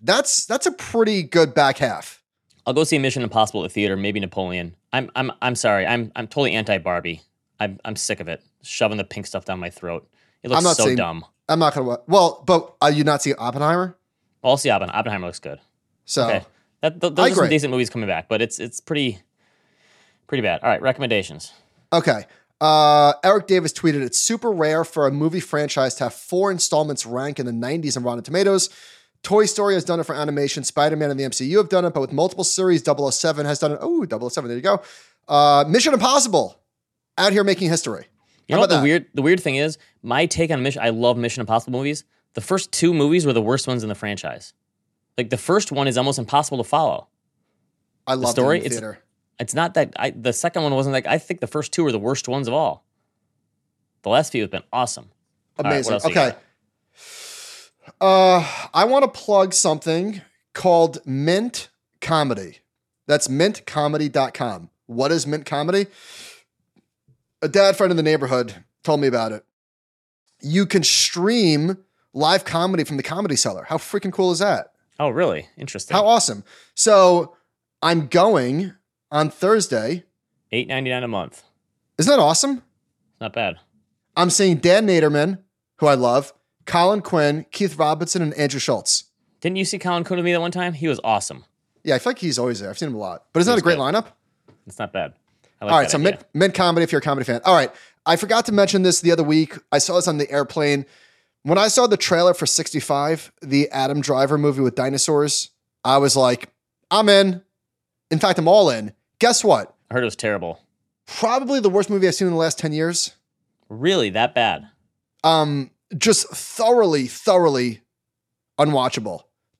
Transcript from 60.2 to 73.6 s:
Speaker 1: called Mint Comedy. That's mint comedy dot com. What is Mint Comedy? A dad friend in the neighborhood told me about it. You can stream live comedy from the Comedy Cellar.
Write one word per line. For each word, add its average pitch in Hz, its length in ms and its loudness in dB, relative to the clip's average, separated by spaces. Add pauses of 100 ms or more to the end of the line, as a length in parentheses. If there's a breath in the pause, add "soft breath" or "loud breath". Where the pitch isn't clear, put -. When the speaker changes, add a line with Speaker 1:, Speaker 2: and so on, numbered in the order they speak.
Speaker 1:
called 170 540 2
Mint 165 640 -2 (320)
Comedy. 123 560 -2 (480)
That's 147 220 2
mint 165 380 0
comedy 151 420 -2
dot 131 260 -2
com. 98 340 -8 (180)
What 127 260 -2
is 147 140 -2
Mint 147 200 -8
Comedy? 175 400 -2 (1600 loud breath)
A 156 60 -2
dad 196 280 4
friend 190 140 2
in 175 80 0
the 160 40 0
neighborhood 131 600 0 (180)
told 151 180 0
me 143 60 0
about 113 260 -2
it. 107 120 -14 (960)
You 170 240 0
can 180 180 0
stream 180 920 2 (380)
live 165 320 2
comedy 170 380 -2
from 147 120 -8
the 135 60 -6
Comedy 170 340 -4
Cellar. 95 320 -4